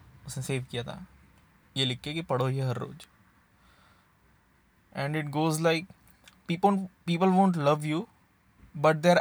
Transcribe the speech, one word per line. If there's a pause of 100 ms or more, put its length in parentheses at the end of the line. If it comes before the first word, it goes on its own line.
(280)
उसने
सेव
किया
था (720)
ये
लिख
के
कि
"पढ़ो
ये
हर
रोज़"। (1900)
And
it
goes
like, (580)
people, (320)
people
won't
love
you, (760)
but
their